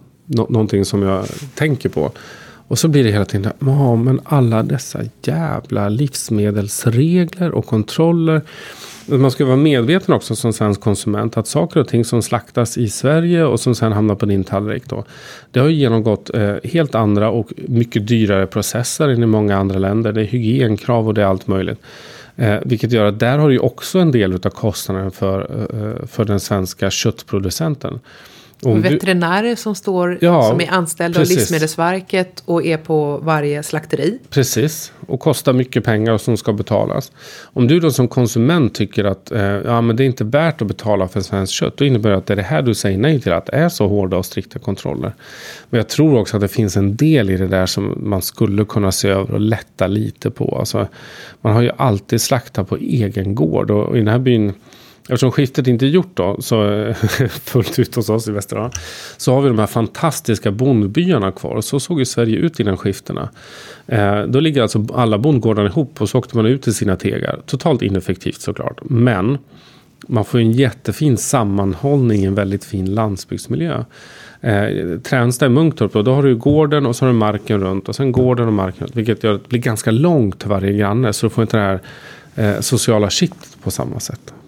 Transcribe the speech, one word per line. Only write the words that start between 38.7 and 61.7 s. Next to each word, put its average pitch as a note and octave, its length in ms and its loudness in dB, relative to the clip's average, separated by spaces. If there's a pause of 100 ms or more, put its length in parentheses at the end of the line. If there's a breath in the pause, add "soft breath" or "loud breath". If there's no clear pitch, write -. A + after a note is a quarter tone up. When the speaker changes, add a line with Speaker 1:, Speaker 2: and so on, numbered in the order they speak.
Speaker 1:
tycker G#2 280 -2
att, G2 280 -4
eh, A2 100 0
ja, G2+ 400 0
men A#2 140 2
det C3 80 2
är - 20 4
inte B2 180 0
värt C#3+ 380 0
att G#2+ 60 -2
betala G2 400 0
för G2 140 -4
svenskt F#2+ 320 -2
kött, - 240 -4
då C#3+ 80 2
innebär A2+ 240 2
det G2 80 4
att F2+ 80 -4
det G#2+ 80 0
är - 20 0
det G2+ 80 0
här D3 180 -2
du B2 120 2
säger G2 240 -2
nej C3+ 240 2
till, F2+ 120 0
att F2 120 -2
det - 100 -4
är E3 140 2
så G#2+ 180 0
hårda F#2+ 300 0
och - 80 -2
strikta - 340 -10
kontroller. - 540 -6 (560 loud breath)
Men B2 80 2
jag A2 120 0
tror C#3+ 300 4
också G#2+ 180 -2
att G2 40 -2
det G2+ 60 2
finns G#2 300 0
en G2+ 180 2
del C#3 340 4
i F#2 80 2
det F#2 100 0
där F#2 180 2
som G2+ 380 -2
man G2 180 -2
skulle G#2 440 0
kunna G2 260 0
se - 180 0
över G2 240 0
och G#2 80 0
lätta G#2+ 460 -2
lite G#2+ 440 -4
på. - 280 -4
Alltså, G#2+ 280 -2 (540 loud breath)
man G#2 120 2
har A#2 80 4
ju A#2+ 160 2
alltid A#2 440 0
slaktat - 480 -2
på - 80 -2
egen G2+ 580 -2
gård. C3+ 360 0
Och, G#2 120 2
och - 120 -2
i A#2+ 40 2
den G#2 80 2
här A2+ 120 2
byn, A2+ 340 2 (480 loud breath)
eftersom B2 300 0
skiftet C3 360 0
inte B2 180 2
är C#3 40 2
gjort F3+ 240 0
då, F#2+ 280 -2
så, G#2 520 0
<laughs> A2 360 0
fullt - 500 -2
ut - 160 0
hos A2 140 -2
oss A2+ 180 0
i A2 40 -4
Västernorrland, G#2+ 420 -6 (440 loud breath)
så - 160 2
har C3+ 80 4
vi C#3 60 4
de A2+ 120 2
här G#2+ 80 2
fantastiska A2+ 840 -2
bondbyarna A#2 800 2
kvar. - 240 -8
Och A2+ 100 -4
så C#3+ 140 -2